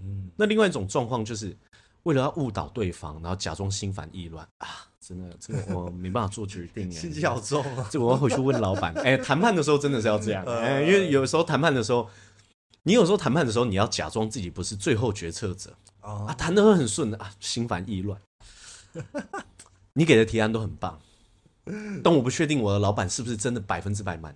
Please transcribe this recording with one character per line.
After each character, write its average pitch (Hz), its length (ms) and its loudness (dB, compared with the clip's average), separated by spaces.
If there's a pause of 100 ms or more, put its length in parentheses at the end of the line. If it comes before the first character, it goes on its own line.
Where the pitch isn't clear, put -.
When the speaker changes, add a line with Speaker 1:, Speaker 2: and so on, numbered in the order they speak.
Speaker 1:
嗯。 95 340 -8
Speaker 2:
那 208 100 2
另 214 120 2
外 214 100 6
一 180 40 0
种 113 140 -4
状 120 220 0
况 117 160 -2
就 113 120 -6
是 104 200 -8 (480)
为 165 100 0
了 131 100 4
要 147 120 0
误 135 160 -2
导 95 180 -4
对 98 220 -2
方， 78 300 -10
然 85 100 -4
后 95 40 -2
假 82 200 -6
装 98 160 -4
心 98 220 -4
烦 82 180 -10
意 90 160 -12
乱 78 180 -14 (120)
啊， - 100 -12 (320)
真 90 220 -14
的， 87 180 -16
这 - 140 -12
个 98 220 -4
我 90 160 -6
没 90 180 -8
办 110 140 0
法 98 40 -2
做 104 200 -8
决 92 260 -10
定。 92 160 -6
Speaker 1:
<laughs> - 20 -8
心 151 200 -10
机 151 140 -4
好 120 140 0
重 139 240 -2 (120)
啊。 127 160 -6
Speaker 2:
这 151 80 0
个 120 40 2
我 117 80 6
要 135 60 6
回 135 120 4
去 - 80 2
问 131 220 2
老 98 160 2
板。 85 200 -2
哎， 135 220 4
谈 143 220 0
判 214 160 4
的 165 60 2
时 143 80 0
候 147 80 6
真 143 140 0
的 120 100 0
是 113 60 0
要 107 100 4
这 107 140 -2
样。 95 140 -2
Speaker 1:
呃。 117 160 -4
Speaker 2:
哎， 135 200 2
因 160 100 4
为 190 200 4
有 135 140 4
时 156 120 2
候 170 60 4
谈 147 180 0
判 156 120 4
的 123 100 2
时 113 80 -2
候， 117 180 0 (720)
你 175 100 4
有 233 120 8
时 175 60 4
候 208 60 4
谈 131 140 0
判 151 140 4
的 113 60 0
时 113 80 2
候， 127 60 2
你 101 100 0
要 101 120 4
假 80 220 -4
装 110 200 -2
自 110 120 -8
己 90 80 -6
不 90 140 -8
是 - 120 -6
最 117 200 0
后 107 180 0
决 85 180 -8
策 92 220 -6
者。 - 240 -16 (240)
Speaker 1:
哦。 104 260 -8
Speaker 2:
啊， - 60 -4
谈 165 200 -2
得 202 120 8
会 214 100 10
很 139 120 4
顺 110 240 -2
的 113 80 -8
啊， 95 200 -14
心 - 280 -4
烦 95 200 -4
意 95 140 -4
乱。 98 180 -6 (760)
<laughs> - 1000 -14
你 147 100 2
给 156 140 8
的 110 80 6
提 110 160 0
案 110 100 2
都 110 80 -2
很 104 180 -6
棒， 82 220 -8 (1040)
但 175 80 6
我 156 80 6
不 123 120 2
确 156 160 0
定 147 120 0
我 101 140 2
的 101 60 2
老 101 120 4
板 104 160 0
是 - 140 -6
不 113 80 -6
是 113 80 -4
真 123 160 -2
的 120 60 -4
百 92 200 -4
分 101 140 -4
之 101 80 -4
百 90 160 -6
满 80 180 -14